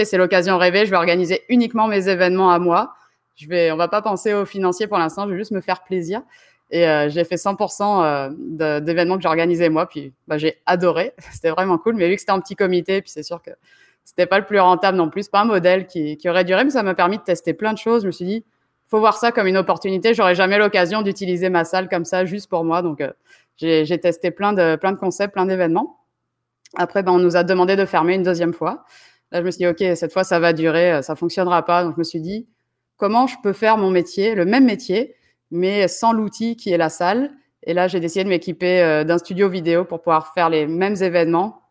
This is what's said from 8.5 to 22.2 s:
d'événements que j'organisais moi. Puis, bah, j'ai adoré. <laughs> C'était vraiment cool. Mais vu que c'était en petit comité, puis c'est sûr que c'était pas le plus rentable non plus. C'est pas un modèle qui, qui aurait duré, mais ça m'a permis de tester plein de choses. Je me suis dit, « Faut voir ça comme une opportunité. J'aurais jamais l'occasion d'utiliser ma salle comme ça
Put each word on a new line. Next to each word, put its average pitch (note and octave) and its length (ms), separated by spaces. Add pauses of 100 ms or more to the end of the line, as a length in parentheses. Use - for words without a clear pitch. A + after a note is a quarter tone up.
d'événements E3+ 380
que F3+ 60
j'organisais E3+ 480
moi. D#3+ 160
Puis, C#3 260 (160)
bah, D3+ 100
j'ai D#3 280
adoré. F3 520
<laughs> - 140
C'était - 180
vraiment F3+ 280
cool. A#3 180
Mais F3 120
vu F#3+ 60
que G3 60
c'était - 120
en F#3+ 80
petit F#3 160
comité, F#3 440
puis - 100
c'est D#3 120
sûr E3+ 200
que - 80 (540)
c'était - 220
pas F#3+ 120
le G#3+ 60
plus G3+ 160
rentable F#3 360
non E3+ 120
plus. G3+ 160
C'est - 80
pas G3+ 80
un G#3+ 60
modèle F#3 400
qui, D3+ 300
qui F3+ 120
aurait F3+ 160
duré, F#3 200
mais C#4 60
ça B3+ 120
m'a F#3+ 120
permis F#3+ 240
de - 40
tester F#3+ 320
plein A3 180
de G#3+ 60
choses. A#3 240
Je G3 40
me F3+ 60
suis F3+ 120
dit, « G#3+ 200 (420)
Faut G#3+ 140
voir A3 160
ça A#3 160
comme G#3 140
une F#3 100
opportunité. F#3+ 580
J'aurais F#3+ 200
jamais G3+ 240
l'occasion G#3 440
d'utiliser F#3 460
ma E3+ 160
salle F#3 240
comme F3 160
ça F#3 200